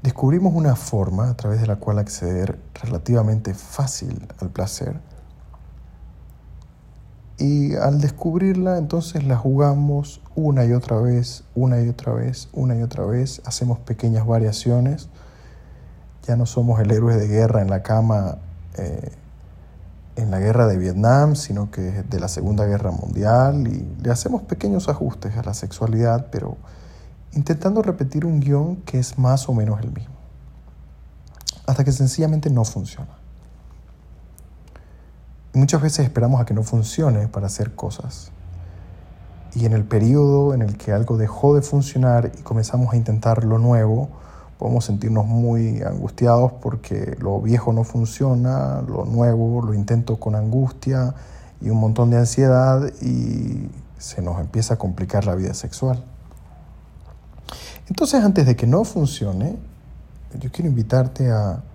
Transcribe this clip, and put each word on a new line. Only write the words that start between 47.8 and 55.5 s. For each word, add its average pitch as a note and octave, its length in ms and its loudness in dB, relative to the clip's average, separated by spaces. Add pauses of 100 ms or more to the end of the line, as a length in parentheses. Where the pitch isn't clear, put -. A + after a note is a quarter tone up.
funciona, C3 1000 0
lo - 240 -4
nuevo A#2 560 2
lo G#2+ 120 -2
intento A2 460 0
con G#2+ 160 -2
angustia B2+ 800 0 (440)
y A2 100 -4
un A2 100 2
montón A2+ 320 4
de A#2+ 60 6
ansiedad C3 640 4 (200)
y A#2+ 680 -2 (280)
se - 240 -10
nos F2 180 -2
empieza A2 360 -2
a - 20 -6
complicar F#2+ 480 -2
la F2+ 100 0
vida F#2 180 -2